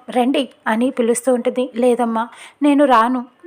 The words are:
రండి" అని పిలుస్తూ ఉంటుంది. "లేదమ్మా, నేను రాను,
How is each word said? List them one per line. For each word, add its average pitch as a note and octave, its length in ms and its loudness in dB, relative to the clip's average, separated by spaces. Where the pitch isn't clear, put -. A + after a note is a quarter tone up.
రండి" B3 400 -2
అని A#3 220 0
పిలుస్తూ A#3+ 440 0
ఉంటుంది. B3 420 -2
"లేదమ్మా, A#3 520 0
నేను C#4+ 220 4
రాను, B3 400 2